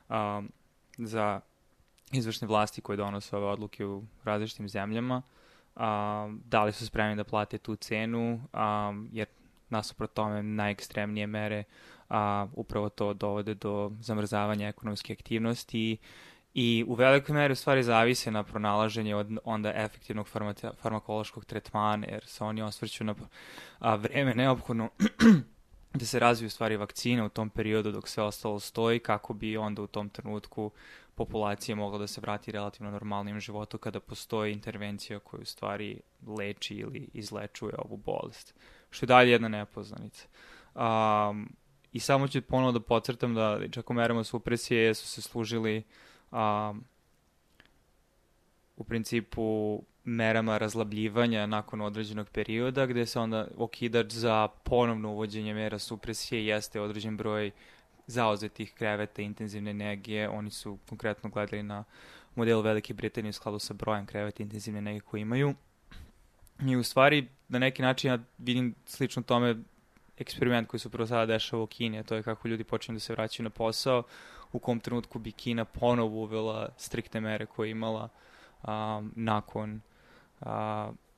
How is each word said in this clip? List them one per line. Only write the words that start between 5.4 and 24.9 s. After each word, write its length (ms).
um, 680
da 200
li 80
su 140
spremni 300
da 80
plate 340
tu 180
cenu, 640
um, 600
jer 140
nasuprot 440
tome 280
najekstremnije 840
mere, 380
a, 400
upravo 360
to 260
dovode 400
do 360
zamrzavanja 680
ekonomske 440
aktivnosti 840
i 340
u 60
velikoj 400
meri 180
u 40
stvari 260
zavise 480
na 120
pronalaženje 760
od, 280
onda 300
efektivnog 540
farmace-, 480
farmakološkog 680
tretmana, 680
jer 160
se 180
oni 180
osvrću 420
na, 100
a, 160
vreme 400
neophodno 560